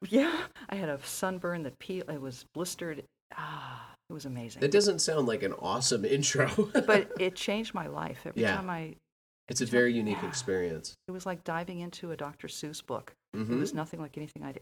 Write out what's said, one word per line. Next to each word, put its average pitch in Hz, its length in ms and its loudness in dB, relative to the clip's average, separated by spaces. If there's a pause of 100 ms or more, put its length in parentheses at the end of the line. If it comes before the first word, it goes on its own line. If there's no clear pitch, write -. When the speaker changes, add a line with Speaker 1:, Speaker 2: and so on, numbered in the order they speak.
Speaker 1:
Yeah. 294 280 4 (320)
I 196 60 -6
had 190 140 -4
a 143 160 -2
sunburn 175 580 -4
that 127 160 -8
pe-, 185 200 -6
it 151 220 -6
was 131 320 -10
blistered. 165 520 -6 (320)
Ah, 131 520 -10 (220)
it - 20 -8
was 143 120 -10
amazing. 123 380 -8
Speaker 2:
That 147 100 4
doesn't 202 260 8
sound 147 300 4
like 110 160 2
an 92 80 0
awesome - 520 2
<laughs> 139 120 6
intro. 143 340 4 (340)
Speaker 1:
But 208 360 6
it 185 160 2
changed 214 360 -2
my 170 140 -4
life. 147 400 -6
Every - 160 -2
Speaker 2:
Yeah. 196 140 4
Speaker 1:
time 185 120 -4
I 160 280 -6 (520)
Speaker 2:
It's 131 120 -2
a - 20 2
Speaker 1:
every 117 80 2
time 123 80 6
Speaker 2:
very 120 160 8
unique 107 260 2
Speaker 1:
yeah. 92 80 -4
Speaker 2:
experience. 87 680 -2 (120)
Speaker 1:
It 185 60 -10
was 185 140 -8
like 175 180 -6
diving 175 340 -4
into 175 320 -8
a 156 60 -4
Doctor 147 320 -8
Seuss - 360 -10
book. - 280 -6 (220)
It - 20 -6
Speaker 2:
Mm-hmm. 113 240 0
Speaker 1:
was - 120 0
nothing 160 280 -6
like 147 160 -10
anything 151 260 -10
I'd 135 200 -10